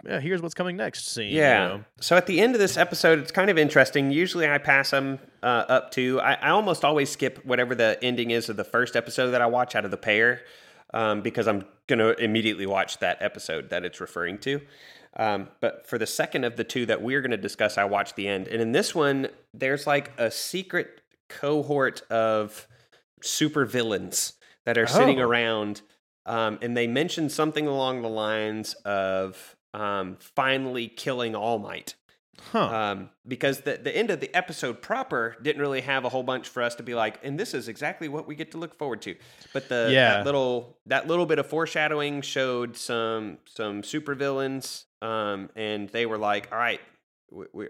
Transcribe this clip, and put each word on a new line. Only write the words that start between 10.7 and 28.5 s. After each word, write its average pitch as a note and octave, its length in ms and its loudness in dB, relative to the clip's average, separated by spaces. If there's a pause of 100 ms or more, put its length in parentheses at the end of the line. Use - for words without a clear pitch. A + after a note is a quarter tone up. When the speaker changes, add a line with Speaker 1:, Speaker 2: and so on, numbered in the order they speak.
Speaker 2:
um, G#2+ 280 0
because A2+ 260 0
I'm G2+ 160 2 (240)
gonna A2+ 220 4
immediately G#2+ 560 0
watch G2 320 0
that F2 220 0
episode E2 500 -6
that F2+ 140 -2
it's F2 160 -10
referring F2 380 -6
to. C#3 220 -4 (560)
Um, G2+ 320 0 (120)
but - 240 -2
for A#2+ 140 -4
the G#2+ 80 -2
second D3+ 380 -2
of A#2 100 -4
the A#2 80 -2
two A#2+ 240 -4
that G#2+ 160 0
we're C3+ 180 0
gonna B2 160 -2
discuss, G#2 400 -2
I G2+ 100 4
watched G2+ 280 -2
the G2 140 -4
end. F#2+ 180 -2
And A2+ 160 -2
in A2+ 80 -2
this D#3+ 240 0
one, C#3 320 2 (260)
there's, C3+ 320 -4
like, C#3+ 320 0
a A2+ 140 0
secret - 720 -6 (280)
cohort C#3+ 800 0
of A2 600 0 (680)
supervillains A2+ 1000 0 (300)
that A#2 140 2
are A2+ 80 4
sitting C3+ 340 4
Speaker 1:
Oh. B2 80 2
Speaker 2:
around, A2+ 540 0 (440)
um, A2 360 -2
and A#2+ 140 -4
they A#2+ 100 2
mention D3 420 -2
something D3+ 380 -2
along C3 360 -2
the A2+ 60 -4
lines G#2+ 680 -2 (100)